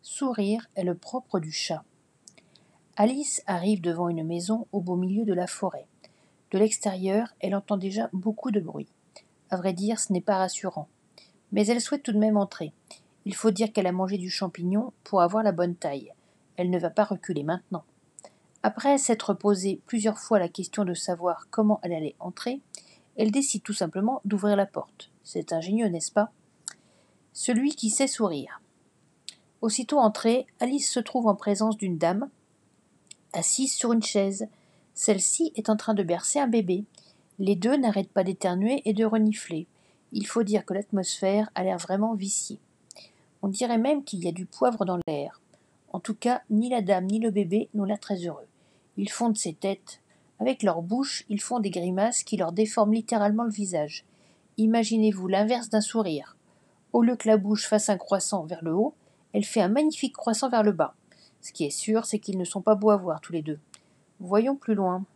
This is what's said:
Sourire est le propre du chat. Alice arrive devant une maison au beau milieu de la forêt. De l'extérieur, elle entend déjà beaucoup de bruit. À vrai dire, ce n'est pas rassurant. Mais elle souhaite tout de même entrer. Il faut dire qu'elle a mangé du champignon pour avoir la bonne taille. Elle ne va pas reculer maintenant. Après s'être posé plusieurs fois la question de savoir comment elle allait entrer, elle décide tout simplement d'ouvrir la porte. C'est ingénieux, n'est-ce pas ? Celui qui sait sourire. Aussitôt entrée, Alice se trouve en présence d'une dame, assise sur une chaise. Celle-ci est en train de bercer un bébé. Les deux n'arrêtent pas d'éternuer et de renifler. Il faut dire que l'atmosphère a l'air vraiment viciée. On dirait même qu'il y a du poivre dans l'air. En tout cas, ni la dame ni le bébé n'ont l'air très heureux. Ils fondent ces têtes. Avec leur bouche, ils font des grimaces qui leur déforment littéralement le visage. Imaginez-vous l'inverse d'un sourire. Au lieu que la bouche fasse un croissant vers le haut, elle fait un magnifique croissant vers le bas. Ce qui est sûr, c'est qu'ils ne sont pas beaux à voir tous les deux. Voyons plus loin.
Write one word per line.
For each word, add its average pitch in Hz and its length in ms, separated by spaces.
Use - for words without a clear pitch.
Sourire 226 720
est 190 100
le 175 100
propre - 460
du 156 120
chat. - 320
Alice 262 500
arrive 190 340
devant 175 280
une 160 160
maison 175 460
au 202 100
beau 180 140
milieu 190 300
de 202 100
la 180 140
forêt. - 400
De 190 60
l'extérieur, 196 840
elle 196 160
entend 202 200
déjà 196 360
beaucoup 214 400
de 202 80
bruit. 143 260
À 190 60
vrai 185 160
dire, 208 260
ce - 140
n'est 175 80
pas 196 180
rassurant. 185 500
Mais 208 160
elle 240 140
souhaite 285 240
tout 247 80
de 208 60
même 214 180
entrer. 185 360
Il 196 100
faut 220 160
dire 214 220
qu'elle 185 160
a 180 40
mangé 190 260
du 180 120
champignon 190 640
pour 196 200
avoir 196 200
la 208 100
bonne 175 220
taille. 143 380
Elle 180 140
ne 180 80
va 165 120
pas 208 140
reculer 175 380
maintenant. 170 420
Après 277 340
s'être 220 380
posé 196 520
plusieurs 214 320
fois 220 200
la 170 100
question 196 360
de 180 100
savoir 170 560
comment 214 320
elle 175 100
allait 156 280
entrer, 240 400
elle 220 140
décide 262 320
tout - 100
simplement 202 520
d'ouvrir 202 320
la 196 100
porte. - 440
C'est - 300
ingénieux, 196 360
n'est-ce 170 240
pas ? 214 180
Celui 254 420
qui 220 160
sait 277 160
sourire. 175 540
Aussitôt 233 380
entrée, 226 480
Alice 262 300
se 247 100
trouve 233 260
en 208 80
présence 208 420
d'une 185 220
dame, 190 300
assise 262 400
sur 233 180
une 226 100
chaise. 196 460
Celle-ci 220 600
est 220 120
en 214 80
train 214 180
de 202 80
bercer 170 360
un 277 80
bébé. 208 380
Les 196 180
deux 226 200
n'arrêtent 208 360
pas 190 120
d'éternuer 190 600
et 220 80
de 214 120
renifler. 214 600
Il 202 140
faut 233 180
dire 202 200
que 185 100
l'atmosphère 202 800
a 180 100
l'air 190 140
vraiment 214 360
viciée. - 460
On 202 60
dirait 233 300
même 277 260
qu'il 180 200
y 180 40
a 165 40
du 180 140
poivre - 380
dans 180 220
l'air. 143 340
En 175 80
tout 214 140
cas, 247 340
ni 226 220
la 247 100
dame 185 260
ni 208 120
le 226 120
bébé 196 440
n'ont 202 100
l'air 202 160
très 180 240
heureux. 147 220
Ils 196 140
fondent 233 260
ces 165 180
têtes. - 460
Avec 254 240
leur 170 200
bouche, 240 460
ils 208 120
font 240 200
des 202 100
grimaces 185 520
qui - 140
leur 180 160
déforment 214 420
littéralement 214 500
le 233 60
visage. 180 540
Imaginez-vous 220 720
l'inverse 220 420
d'un 214 120
sourire. 196 560
Au 240 100
lieu 240 140
que 226 120
la 214 80
bouche 208 300
fasse 214 220
un 196 100
croissant 185 460
vers 165 180
le 165 120
haut, 226 200
elle 208 120
fait - 160
un 180 80
magnifique 277 460
croissant 240 340
vers 233 140
le 208 80
bas. 156 240
Ce - 120
qui 165 120
est 143 60
sûr, 220 360
c'est 214 140
qu'ils 190 180
ne 180 60
sont 185 180
pas 214 140
beaux 214 140
à 208 60
voir 175 240
tous - 120
les 165 100
deux. 151 160
Voyons 220 360
plus 226 180
loin. 190 300